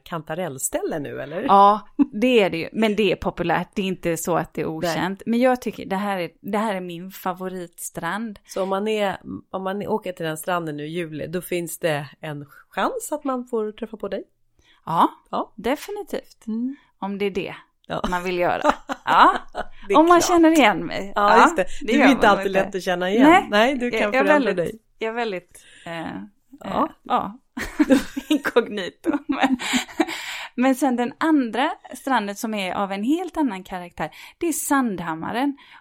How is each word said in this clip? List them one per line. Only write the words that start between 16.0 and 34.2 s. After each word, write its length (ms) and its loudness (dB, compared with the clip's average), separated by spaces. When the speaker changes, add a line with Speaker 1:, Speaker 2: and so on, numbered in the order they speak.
Speaker 1:
Mm. 300 -6
Speaker 2:
Om 200 -8
det 60 -2
är 60 -2
det 240 -6
Speaker 1:
Ja. 200 -4
Speaker 2:
man 140 -2
vill 140 -2
göra. 240 0
Speaker 1:
<laughs> 180 -12
Speaker 2:
Ja. 320 6
Speaker 1:
Det 60 2
är 40 8
Speaker 2:
Om 100 8
man 120 8
Speaker 1:
klart. 80 0
Speaker 2:
känner 220 6
igen 360 4
mig. 300 -8
Speaker 1:
Ja, 200 6
Speaker 2:
Ja, 60 10
Speaker 1:
just 140 6
det. 60 0
Speaker 2:
det 60 -8
Speaker 1:
Du 60 0
är 60 4
Speaker 2:
gör 80 6
Speaker 1:
ju 60 8
inte 140 4
Speaker 2:
man 100 8
Speaker 1:
alltid 100 -4
Speaker 2:
inte. 180 2
Speaker 1:
lätt 100 -10
att 80 -6
känna 280 -2
igen. 200 6
Speaker 2:
Nej. 200 6
Speaker 1:
Nej, 240 4
du 160 -4
kan 100 -2
Speaker 2:
Jag 140 -2
är 100 2
Speaker 1:
förändra 100 4
Speaker 2:
väldigt, 220 2
Speaker 1:
dig. 220 -4
Speaker 2:
jag 120 -4
är 40 -10
väldigt, 500 -8
eh, 200 -8
Speaker 1:
Ja. 240 -2
Speaker 2:
eh, 60 -6
ja. 360 -4
<laughs> 460 2
Inkognito. 880 -2
Men, 300 0
men 200 2
sen 220 0
den 220 -4
andra 520 2
stranden 420 -2
som 180 -6
är 200 -4
av 180 -2
en 100 -4
helt 340 -2
annan 280 -2
karaktär, 460 -8